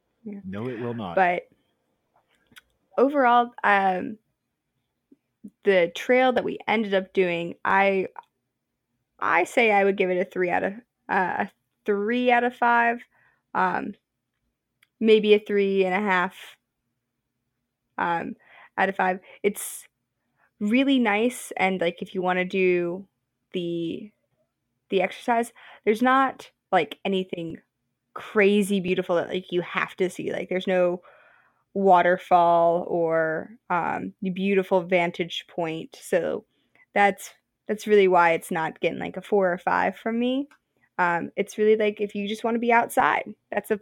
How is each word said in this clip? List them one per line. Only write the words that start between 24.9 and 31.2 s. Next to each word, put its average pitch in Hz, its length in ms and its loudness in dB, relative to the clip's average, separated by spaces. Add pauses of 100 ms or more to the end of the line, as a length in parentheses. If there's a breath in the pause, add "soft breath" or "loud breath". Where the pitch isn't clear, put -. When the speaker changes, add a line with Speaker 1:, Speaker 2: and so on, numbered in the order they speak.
Speaker 1:
the 190 120 0
exercise, 233 500 -2 (320 loud breath)
there's 220 180 0
not, 262 480 0 (220)
like, 170 320 0
anything 185 540 -6 (560)
crazy 202 640 2
beautiful 180 360 -2
that, - 140 -2
like, 185 220 -6
you 175 100 0
have - 340 -6
to 185 140 -2
see. - 220 -8
Like, - 180 -6
there's 185 180 -4
no 180 340 0 (760 soft breath)